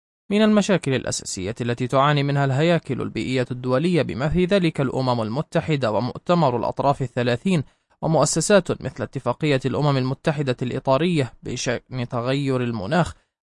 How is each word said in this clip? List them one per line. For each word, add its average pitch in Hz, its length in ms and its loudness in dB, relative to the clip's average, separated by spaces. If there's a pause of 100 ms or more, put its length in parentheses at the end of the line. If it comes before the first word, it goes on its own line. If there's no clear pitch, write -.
(320)
من 208 100 2
المشاكل 202 520 2
الأساسية - 680 -6
التي 120 260 -4
تعاني 139 360 2
منها 143 220 0
الهياكل 139 560 0
البيئية 113 500 -2
الدولية، 131 500 0
بما 127 280 -2
في 180 160 2
ذلك 175 360 2
الأمم 127 400 0
المتحدة 131 680 -2
ومؤتمر 123 680 2
الأطراف - 440 0
الثلاثين، 127 640 0 (380)
ومؤسسات 160 800 2
مثل - 220 -6
اتفاقية 131 600 -2
الأمم 139 320 0
المتحدة 135 640 -2
الإطارية 131 720 0 (100)
بشأن 123 640 -6
تغير 131 540 -2
المناخ، 117 500 -2 (320)